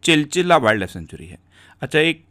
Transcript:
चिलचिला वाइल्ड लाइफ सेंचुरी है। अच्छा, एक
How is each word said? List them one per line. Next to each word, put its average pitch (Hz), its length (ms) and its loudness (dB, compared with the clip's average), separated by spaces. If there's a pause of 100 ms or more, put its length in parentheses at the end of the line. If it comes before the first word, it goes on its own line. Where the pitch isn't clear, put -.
चिलचिला 165 540 2
वाइल्ड 110 240 2
लाइफ 90 100 -8
सेंचुरी 80 360 -16
है। - 120 -20 (440)
अच्छा, 151 160 -2
एक 160 320 0